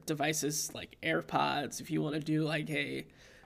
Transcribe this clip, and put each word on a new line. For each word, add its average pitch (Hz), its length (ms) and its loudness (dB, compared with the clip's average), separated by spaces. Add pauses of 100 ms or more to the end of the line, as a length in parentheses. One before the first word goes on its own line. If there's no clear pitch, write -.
devices 151 680 0
like - 300 -12
AirPods. 147 760 2
If - 100 -8
you 156 100 2
wanna 156 200 0
do, 156 240 2
like, 156 260 0
a, 139 360 -2 (400)